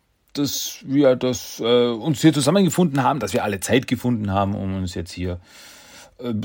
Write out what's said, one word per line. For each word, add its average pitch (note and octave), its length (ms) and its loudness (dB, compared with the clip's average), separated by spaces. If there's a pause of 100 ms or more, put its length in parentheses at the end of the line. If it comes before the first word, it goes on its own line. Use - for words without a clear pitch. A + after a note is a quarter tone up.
(320)
dass - 500 -6
wir C#3 320 4
das, B2 460 -4
äh, A#2+ 300 4
uns A#2+ 320 -2
hier D#3 100 8
zusammengefunden D3 720 2
haben, C3+ 160 2
dass - 140 -6
wir A2 100 0
alle G#2 160 -4
Zeit A#2+ 260 2
gefunden A2+ 460 -2
haben, G2 240 0
um G2 180 -6
uns F#2 200 -4
jetzt F2+ 180 -10
hier, F2+ 260 -6 (800)
äh, B2 140 -8 (120)